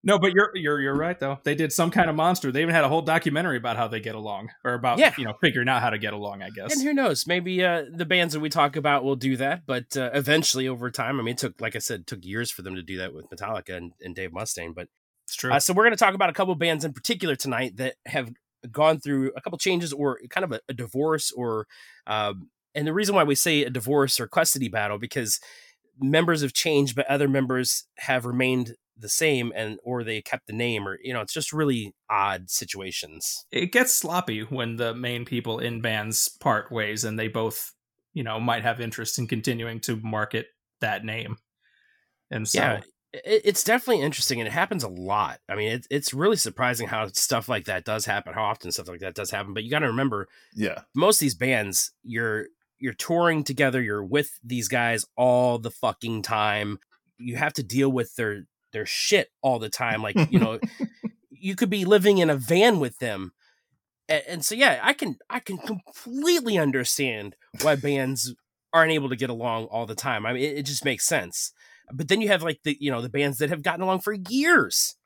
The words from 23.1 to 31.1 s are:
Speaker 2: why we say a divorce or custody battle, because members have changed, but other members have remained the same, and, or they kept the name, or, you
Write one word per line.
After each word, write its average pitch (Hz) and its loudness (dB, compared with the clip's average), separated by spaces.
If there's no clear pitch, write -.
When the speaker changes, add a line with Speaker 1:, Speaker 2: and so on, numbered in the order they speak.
Speaker 2:
why 180 6
we 143 4
say 147 2
a - -4
divorce 131 2
or 117 -2
custody 131 2
battle, 104 -2
because 117 -4
members 156 4
have 139 -2
changed, 143 2
but 135 0
other 143 4
members 127 0
have 127 0
remained 123 0
the 110 -16
same, 131 2
and, 110 -6
or 120 -4
they 110 -4
kept - -8
the 107 -12
name, 110 -2
or, 95 -8
you 127 -8